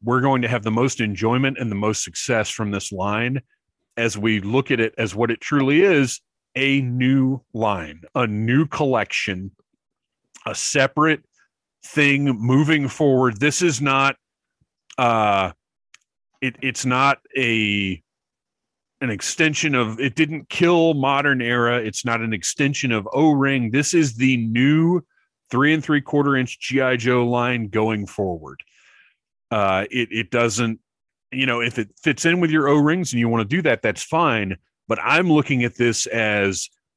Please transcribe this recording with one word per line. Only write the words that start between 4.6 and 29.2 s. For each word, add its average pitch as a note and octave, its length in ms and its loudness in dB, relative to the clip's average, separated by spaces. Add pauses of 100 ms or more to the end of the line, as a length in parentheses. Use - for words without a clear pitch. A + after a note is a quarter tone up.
at B2 80 2
it A2+ 180 -2
as A2 160 -4
what A2+ 160 0
it A2+ 120 -6
truly C#3+ 400 2
is, D#3 400 2 (340)
a C#3 240 0
new C3 600 0 (120)
line, F2+ 480 -4 (140)
a B2 100 2
new A2+ 400 0
collection, G#2+ 840 -4 (920)
a A2 100 -8
separate D3+ 680 0 (600)
thing C#3+ 420 2
moving C#3 600 2
forward. B2+ 520 2
This C#3+ 220 0
is D3+ 200 0
not, C#3 340 0 (840)
uh, G#2+ 540 2 (880)
it, B2+ 220 -6
it's C3 240 -6
not C3 340 2 (180)
a, G#2 640 0 (1000)
an C3 80 -2
extension D3+ 680 -2
of, A2+ 240 -2
it C3 160 -4
didn't D#3 340 -2
kill E3+ 440 2
Modern C#3 480 0
Era. A#2+ 360 0
It's A2 280 -6
not A#2 160 -2
an A2+ 120 -4
extension C3+ 600 -2
of G#2 180 -2
O-Ring. C#3 600 2
This C#3+ 220 0
is D3 220 2
the C3 220 2
new C#3+ 640 2 (500)
three C#3 220 2
and D#3 100 -2
three D3 180 0
quarter C#3+ 360 0
inch B2+ 220 -4
G C3 220 -2
I B2+ 140 2
Joe B2 320 2
line A#2+ 400 -2
going G#2+ 400 -2
forward. E2 560 -8 (880)